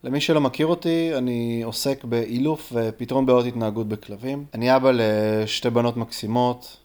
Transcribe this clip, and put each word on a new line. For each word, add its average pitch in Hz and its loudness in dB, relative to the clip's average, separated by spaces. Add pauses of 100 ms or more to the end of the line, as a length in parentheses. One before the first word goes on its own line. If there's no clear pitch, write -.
למי 135 -2
שלא 151 4
מכיר 143 0
אותי, 165 0
אני 117 -2
עוסק 131 -4
באילוף 120 -2
ופתרון 120 -4
בעיות 123 4
התנהגות 113 -4
בכלבים. 113 -8 (100)
אני 123 4
אבא 131 6
לשתי 107 2
בנות 120 2
מקסימות 120 -2